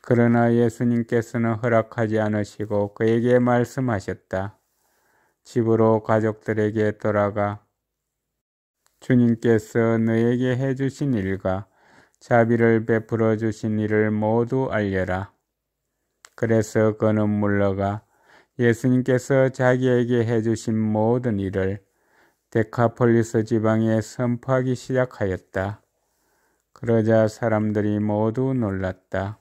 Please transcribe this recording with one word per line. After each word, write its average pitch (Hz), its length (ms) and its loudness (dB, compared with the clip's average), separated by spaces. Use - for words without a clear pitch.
그러나 117 540 2
예수님께서는 117 1000 0
허락하지 113 600 0
않으시고 104 760 -4
그에게 117 440 2
말씀하셨다. 117 1160 -2
집으로 113 580 2
가족들에게 107 880 -2
돌아가 104 720 -2
주님께서 117 1000 2
너에게 117 580 0
해주신 135 560 -4
일과 95 540 -4
자비를 117 680 2
베풀어 113 500 0
주신 110 420 -4
일을 107 320 0
모두 117 640 -2
알려라. 95 600 -2
그래서 110 600 0
그는 107 320 0
물러가 101 760 -2
예수님께서 127 920 2
자기에게 123 720 0
해주신 113 520 -2
모든 110 640 0
일을 98 460 -4
데카폴리스 117 920 0
지방에 110 560 0
선포하기 127 720 -4
시작하였다. 107 1080 -4
그러자 110 560 2
사람들이 107 720 -2
모두 110 540 -2
놀랐다. 98 880 -4